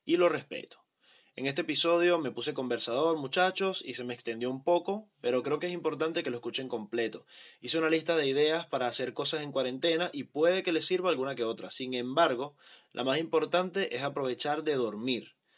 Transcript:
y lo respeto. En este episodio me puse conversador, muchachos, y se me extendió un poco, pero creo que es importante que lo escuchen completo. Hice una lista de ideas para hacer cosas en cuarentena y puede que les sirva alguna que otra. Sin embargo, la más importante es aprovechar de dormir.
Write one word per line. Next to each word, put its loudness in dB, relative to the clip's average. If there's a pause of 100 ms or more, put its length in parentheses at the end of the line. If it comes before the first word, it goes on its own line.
y 2
lo 6
respeto. -6 (520)
En -6
este 0
episodio 4
me -2
puse -6
conversador, 0
muchachos, 0
y -8
se -8
me -6
extendió -4
un -4
poco, 0 (140)
pero 0
creo 0
que -4
es -4
importante -2
que -4
lo -6
escuchen -6
completo. -4 (340)
Hice 0
una 2
lista 2
de 2
ideas 2
para -2
hacer -2
cosas -2
en -8
cuarentena 0
y -8
puede 2
que 0
les 2
sirva 2
alguna -2
que -2
otra. -4
Sin -4
embargo, 2 (380)
la -4
más 2
importante 0
es -4
aprovechar -2
de 0
dormir. -2 (200)